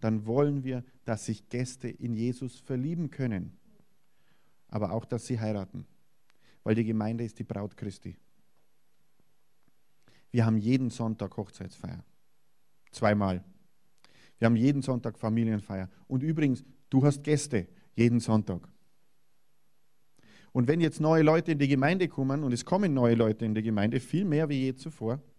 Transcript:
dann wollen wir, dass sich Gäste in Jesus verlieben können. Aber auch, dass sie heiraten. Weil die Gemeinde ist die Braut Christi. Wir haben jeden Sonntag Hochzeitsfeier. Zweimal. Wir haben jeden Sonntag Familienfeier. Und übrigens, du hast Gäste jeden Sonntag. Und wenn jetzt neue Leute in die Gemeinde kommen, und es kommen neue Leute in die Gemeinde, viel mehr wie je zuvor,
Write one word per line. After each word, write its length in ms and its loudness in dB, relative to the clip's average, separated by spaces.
dann 260 -2
wollen 360 2
wir, 220 -6
dass 200 -4
sich 240 -8
Gäste 400 -6
in 240 -8
Jesus 480 -6
verlieben 500 -6
können. 460 -6
Aber 240 -4
auch, 120 -6
dass 220 -8
sie 140 -4
heiraten. 460 -6
Weil 120 2
die 100 0
Gemeinde 400 -4
ist 140 -10
die 60 -8
Braut 320 -10
Christi. 400 -12
Wir 140 2
haben 140 2
jeden 320 0
Sonntag 460 -6
Hochzeitsfeier. 680 -12
Zweimal. 540 2
Wir 80 2
haben 100 4
jeden 260 2
Sonntag 360 -4
Familienfeier. 680 -2
Und 140 -2
übrigens, 420 0
du 140 4
hast 180 2
Gäste 460 -2
jeden 260 4
Sonntag. 480 -2
Und 160 2
wenn 120 4
jetzt 200 0
neue 220 6
Leute 300 6
in 60 0
die 100 2
Gemeinde 400 2
kommen, 340 -2
und 100 -2
es 120 -4
kommen 280 2
neue 220 6
Leute 300 2
in 100 0
die 80 0
Gemeinde, 380 0
viel 240 -2
mehr 240 0
wie 160 -2
je 100 -2
zuvor, 480 -8